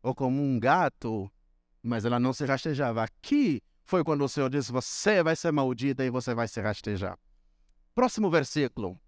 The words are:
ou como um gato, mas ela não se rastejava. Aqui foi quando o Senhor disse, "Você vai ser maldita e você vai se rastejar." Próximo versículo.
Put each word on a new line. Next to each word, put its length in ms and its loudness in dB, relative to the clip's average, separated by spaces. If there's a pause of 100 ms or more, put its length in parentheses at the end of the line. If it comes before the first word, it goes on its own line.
ou 120 -2
como 280 0
um 180 0
gato, 720 0 (500)
mas 220 -2
ela 160 2
não 120 2
se 120 -4
rastejava. 580 0
Aqui 600 0 (200)
foi 220 2
quando 180 0
o 60 0
Senhor 220 0
disse, 200 -2
"Você 520 2
vai 120 2
ser 160 -2
maldita 540 0
e 60 0
você 240 -2
vai 120 0
se 140 -8
rastejar." 580 -4 (760)
Próximo 340 2
versículo. 800 0